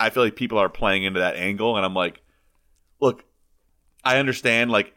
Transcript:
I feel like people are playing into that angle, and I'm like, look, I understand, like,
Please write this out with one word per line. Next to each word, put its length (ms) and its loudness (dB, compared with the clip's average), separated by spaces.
I 100 2
feel 120 0
like 140 0
people 200 -4
are 140 2
playing 340 0
into 160 -2
that 160 0
angle, 400 -2
and 80 0
I'm 100 -2
like, 280 -2
look, 240 0
I 160 2
understand, 520 0
like, 260 0